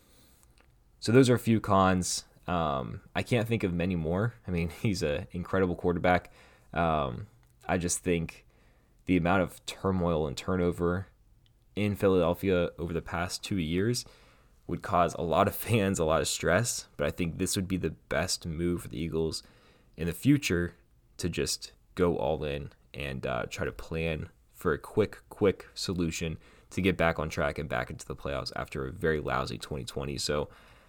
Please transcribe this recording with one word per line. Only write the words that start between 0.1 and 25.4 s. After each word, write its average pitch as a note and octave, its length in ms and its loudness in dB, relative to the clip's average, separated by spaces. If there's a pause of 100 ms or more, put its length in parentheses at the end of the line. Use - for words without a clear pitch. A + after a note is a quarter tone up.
So - 120 0
those B2 180 10
are B2 60 6
a A2 40 2
few A2+ 200 4
cons. F#2 640 2 (240)
Um, C#2+ 540 -2 (120)
I F#2+ 100 -2
can't A2+ 240 0
think A2+ 160 0
of F#2 100 0
many F2 220 0
more. F2+ 400 0 (120)
I F#2 40 -6
mean, E2+ 240 0
<laughs> - 60 -18
he's F#2 220 0
an D2 280 -2
incredible F2+ 440 0
quarterback. F2 560 2 (420)
Um, D#2 540 0 (400)
I F#2 100 0
just E2+ 220 -2
think E2+ 460 -2 (600)
the F#2 120 4
amount F2 240 2
of - 240 -6
turmoil F2 640 0
and C2 100 -8
turnover F2 720 0 (680)
in G#2 200 0
Philadelphia F2+ 720 4 (100)
over E2+ 140 -4
the E2 80 -2
past - 420 -6
two G#2 140 -4
years F#2 480 0 (600)
would E2+ 160 -6
cause F2 360 2
a - 60 -2
lot F2 240 4
of G#2 80 0
<laughs> - 120 -8
fans G2 300 2
a E2+ 80 2
lot D#2 160 4
of - 60 -2
stress, - 680 0
but C#2+ 120 0
I E2+ 40 0
think E2 260 -4
this F#2 180 -2
would F#2+ 120 -2
be F#2+ 100 -2
the D#2+ 180 -4 (140)
best D#2+ 360 -2
move E2+ 380 -2
for - 60 -14
the - 100 -8
Eagles D#2+ 420 -2 (540)
in E2 120 -4
the F2 60 -2
future F#2+ 600 0 (420)
to F#2 100 -4
just - 440 -4 (240)
go F2 220 2
all D2+ 260 -2
in C#2+ 260 -4 (240)
and, C2+ 320 -6
uh, A#1+ 240 -2
try - 160 -6
to A#1+ 60 -2
plan D#2+ 580 -4 (240)
for E2 200 0
a C#2 40 0
quick, - 420 -2 (100)
quick - 440 2